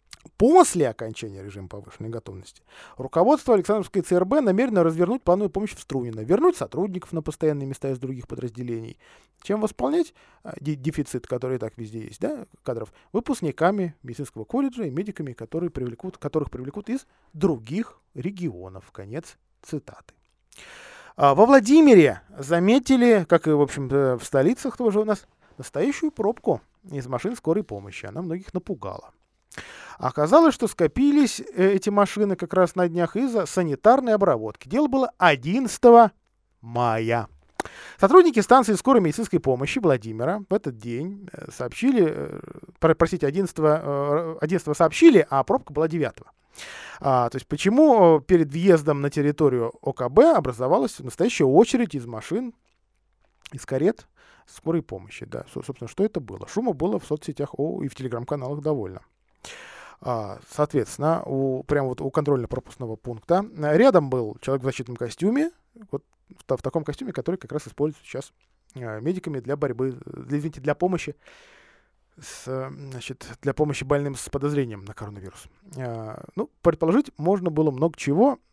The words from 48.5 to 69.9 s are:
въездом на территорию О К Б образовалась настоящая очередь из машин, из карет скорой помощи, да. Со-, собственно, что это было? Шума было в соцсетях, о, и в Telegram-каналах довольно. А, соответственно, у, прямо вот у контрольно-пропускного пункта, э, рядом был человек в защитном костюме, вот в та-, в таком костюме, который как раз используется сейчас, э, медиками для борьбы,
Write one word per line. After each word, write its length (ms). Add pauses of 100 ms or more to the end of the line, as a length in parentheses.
въездом 480
на 100
территорию 720
О 120
К 160
Б 220
образовалась 680
настоящая 460
очередь 500
из 100
машин, 480 (960)
из 160
карет 400 (400)
скорой 360
помощи, 440
да. 260
Со-, 120
собственно, 240
что 160
это 160
было? 260
Шума 260
было 280
в 40
соцсетях, 540
о, 240
и 60
в 80
Telegram-каналах 640
довольно. 400 (1000)
А, 380 (100)
соответственно, 800
у, 380
прямо 240
вот 120
у 80
контрольно-пропускного 840
пункта, 500 (120)
э, 200
рядом 340
был 300
человек 220
в 20
защитном 320
костюме, 540 (400)
вот 140 (320)
в 80
та-, 120
в 60
таком 220
костюме, 280
который 220
как 160
раз 160
используется 380
сейчас, 280 (440)
э, 240
медиками 400
для 160
борьбы, 500